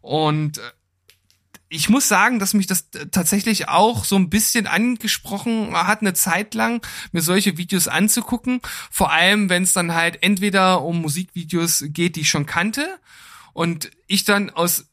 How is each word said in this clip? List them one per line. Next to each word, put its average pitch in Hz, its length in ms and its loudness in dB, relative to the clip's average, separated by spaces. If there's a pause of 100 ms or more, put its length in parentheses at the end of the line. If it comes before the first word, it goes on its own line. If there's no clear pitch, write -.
Und, 151 560 -2
äh, - 40 -14 (1040)
ich 160 200 -4
muss 254 180 4
sagen, 220 320 4
dass 196 160 -2
mich 196 140 2
das - 220 -4
t-, - 160 -12
tatsächlich 196 640 0
auch 214 360 2
so 196 100 0
ein 185 160 4
bisschen 214 380 0
angesprochen 220 1040 -2
hat, 180 260 0
eine 190 140 0
Zeit 190 400 -2
lang 226 260 -2 (300)
mir 170 120 -2
solche 180 360 2
Videos 175 300 -2
anzugucken. 233 720 0 (280)
Vor 156 220 0
allem, 185 380 4
wenn's 180 240 2
dann 170 200 0
halt 165 300 0
entweder 185 600 2
um 170 200 -2
Musikvideos 165 840 -2
geht, 170 260 -2
die 170 60 -6
ich 147 100 0
schon 147 160 0
kannte 220 400 -2 (680)
und 170 380 -4 (160)
ich 196 180 0
dann 202 260 0
aus 170 420 -2